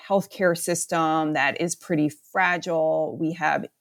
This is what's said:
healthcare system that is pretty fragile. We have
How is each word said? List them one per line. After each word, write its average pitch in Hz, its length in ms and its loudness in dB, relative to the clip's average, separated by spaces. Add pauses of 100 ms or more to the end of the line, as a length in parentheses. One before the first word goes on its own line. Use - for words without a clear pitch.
healthcare 190 480 2
system 160 760 0
that 139 280 0
is 170 140 -2
pretty 151 340 0
fragile. 165 1040 0
We 160 180 -2
have 151 340 -2 (140)